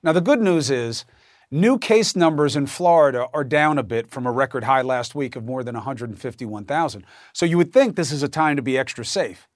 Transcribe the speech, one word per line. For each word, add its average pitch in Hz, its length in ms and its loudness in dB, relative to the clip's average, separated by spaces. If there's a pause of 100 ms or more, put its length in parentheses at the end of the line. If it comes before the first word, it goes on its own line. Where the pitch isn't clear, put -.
Now, 165 80 0
the 175 100 2
good 247 200 2
news 165 280 2
is 117 360 -4 (440)
new 214 300 2
case 220 360 2
numbers 151 400 2
in 139 120 0
Florida 147 680 2
are 147 100 -2
down 147 360 2
a 127 40 -2
bit 113 280 -4
from 123 160 -6
a 123 40 -2
record 127 340 -2
high 131 180 2
last 127 320 -4
week 135 200 -6
of 117 80 -10
more 127 200 -8
than 120 120 -8
a 110 60 -6
hundred 123 300 -8
and 95 100 -16
fifty-one 107 440 -10
thousand. 139 380 -4 (300)
So 175 140 -2
you 170 100 2
would 170 160 2
think 262 220 4
this 151 160 -2
is 147 100 -4
a 143 80 -2
time 151 280 0
to 135 40 -4
be 131 160 -2
extra 127 280 -4
safe. 120 500 -6